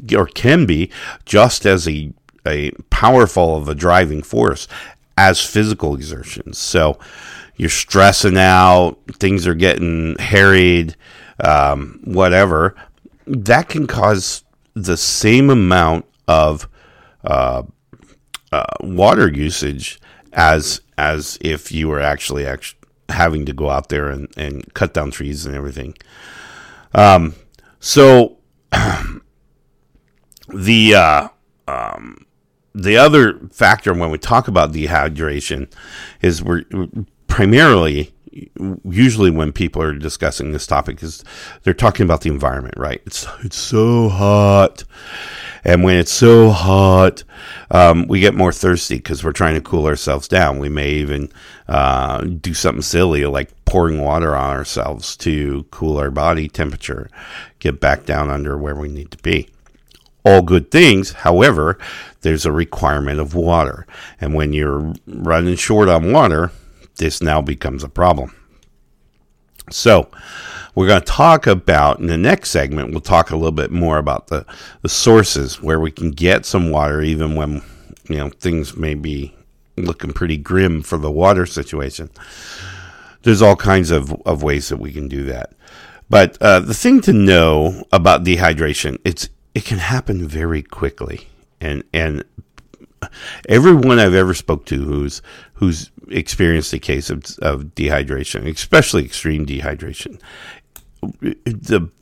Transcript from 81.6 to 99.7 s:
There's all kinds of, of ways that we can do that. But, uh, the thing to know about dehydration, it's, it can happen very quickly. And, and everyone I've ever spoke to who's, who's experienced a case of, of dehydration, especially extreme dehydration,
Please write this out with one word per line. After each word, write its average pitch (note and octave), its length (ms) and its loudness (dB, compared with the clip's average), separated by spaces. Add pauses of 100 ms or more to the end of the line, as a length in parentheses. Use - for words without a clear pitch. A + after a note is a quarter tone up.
There's G#2+ 200 4
all G2+ 140 6
kinds F#2+ 340 0
of, D2 240 -2 (100)
of D#2+ 180 -4
ways D2 260 -4
that C#2+ 100 -8
we C#2+ 140 -12
can D2 160 -12
do C2+ 160 -10
that. B1+ 280 -12 (560)
But, G2+ 320 2
uh, G2 200 4
the G2 140 -8
thing B3+ 280 4
to G3 100 2
know E2+ 800 2
about F2 320 4
dehydration, D#2+ 800 -2
it's, - 240 -6 (260)
it A2 120 -8
can G#2+ 120 -6
happen F#2 480 -6
very D#2 360 -6
quickly. - 680 -10 (320)
And, D2 320 -8
and D#2+ 320 -4 (1200)
everyone C3 520 6
I've G2 160 4
ever F#2 180 4
spoke D#2 340 -6
to C#2 160 -6
who's, C#2+ 380 -6 (340)
who's E2+ 360 -2 (180)
experienced E2 640 -2
a - 60 -8
case C#2 320 -6
of, D2 140 -10 (180)
of D2 320 -6
dehydration, C#2+ 720 -6
especially D#2+ 560 0
extreme D#2 400 -6
dehydration, C#2+ 720 -12 (1000)